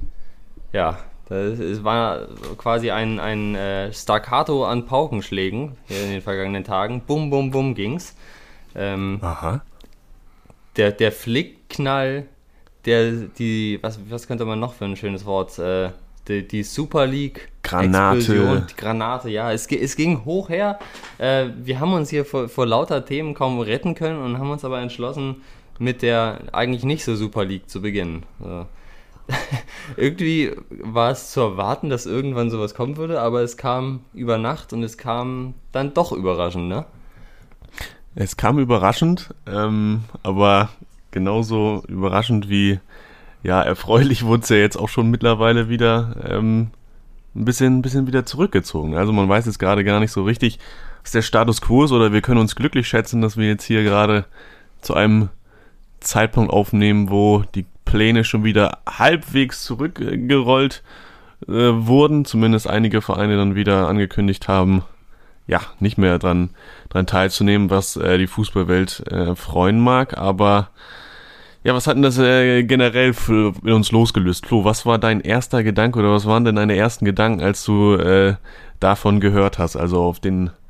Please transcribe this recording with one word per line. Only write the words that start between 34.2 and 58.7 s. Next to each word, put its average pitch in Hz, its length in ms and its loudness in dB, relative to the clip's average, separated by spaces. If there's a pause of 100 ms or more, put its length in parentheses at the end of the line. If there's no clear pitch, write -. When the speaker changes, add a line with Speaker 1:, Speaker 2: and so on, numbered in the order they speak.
Speaker 1:
Nacht 120 340 -6
und 117 120 -6
es 110 120 -12
kam 127 580 -8 (180)
dann 143 220 -4
doch 170 180 0
überraschend, 87 560 -2
ne? 110 160 -6 (1300)
Speaker 2:
Es 98 220 -6
kam 127 240 2
überraschend, 120 760 2 (140)
ähm, 107 560 0 (180)
aber 101 460 4 (420)
genauso 107 800 -2
überraschend 98 600 0
wie, 101 300 2 (640)
ja, 92 180 2
erfreulich 117 640 2
wurde 117 200 2
es - 40 -6
ja 110 100 6
jetzt 104 180 4
auch 107 120 -4
schon 113 220 0
mittlerweile 117 580 2
wieder, 117 460 2 (140)
ähm, 110 420 0 (640)
ein 110 100 -4
bisschen, 127 340 2
ein 127 40 0
bisschen 135 240 0
wieder 127 200 0
zurückgezogen. 85 720 -2
Also 101 160 2
man 98 160 4
weiß 107 180 2
jetzt 107 120 -4
gerade 101 240 2
gar 104 160 2
nicht 107 140 0
so 98 100 -2
richtig, 113 380 0 (420)
was - 80 -14
der 113 120 2
Status 113 380 2
quo 123 220 4
ist, 151 80 4
oder 113 220 4
wir 107 100 4
können 120 160 4
uns 110 160 2
glücklich 127 320 0
schätzen, 113 360 0
dass 110 140 0
wir 107 120 2
jetzt 107 160 -2
hier 110 180 2
gerade 104 420 4 (580)
zu - 120 -4
einem 107 360 4 (680)
Zeitpunkt 110 540 2
aufnehmen, 104 580 2
wo 104 320 4 (140)
die 95 100 -6 (180)
Pläne 110 400 4
schon 110 180 0
wieder 104 360 2 (100)